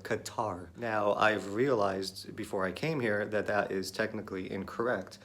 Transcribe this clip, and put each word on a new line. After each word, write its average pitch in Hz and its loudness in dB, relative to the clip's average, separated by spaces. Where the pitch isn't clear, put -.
Qatar. 92 -2
Now, 107 2
I've 101 4
realized 101 2
before 101 -2
I 92 0
came 151 -2
here 104 2
that 104 0
that 104 2
is 95 -2
technically 101 -4
incorrect. 98 -2